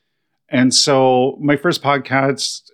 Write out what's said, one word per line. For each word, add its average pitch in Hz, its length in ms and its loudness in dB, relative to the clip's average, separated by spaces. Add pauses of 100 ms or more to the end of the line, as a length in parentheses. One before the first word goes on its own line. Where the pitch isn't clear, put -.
(480)
And 127 240 2
so 131 720 2
my 143 140 0
first 165 260 -4
podcast, 139 920 -4